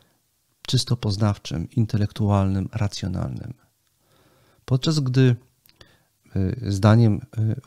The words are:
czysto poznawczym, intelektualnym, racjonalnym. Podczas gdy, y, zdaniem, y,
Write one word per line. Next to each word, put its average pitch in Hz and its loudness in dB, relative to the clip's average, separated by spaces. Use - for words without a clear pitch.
czysto - -2
poznawczym, 101 -4
intelektualnym, 101 0
racjonalnym. 92 -6
Podczas 151 0
gdy, 127 2
y, 95 -2
zdaniem, 107 4
y, 110 -2